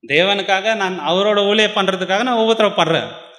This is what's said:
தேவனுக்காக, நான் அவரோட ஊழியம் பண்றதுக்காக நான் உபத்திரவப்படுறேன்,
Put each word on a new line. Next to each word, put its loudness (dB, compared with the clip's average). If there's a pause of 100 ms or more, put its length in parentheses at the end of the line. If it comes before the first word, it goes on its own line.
தேவனுக்காக, 0
நான் -4
அவரோட 0
ஊழியம் 2
பண்றதுக்காக -2
நான் 0
உபத்திரவப்படுறேன், 2 (300)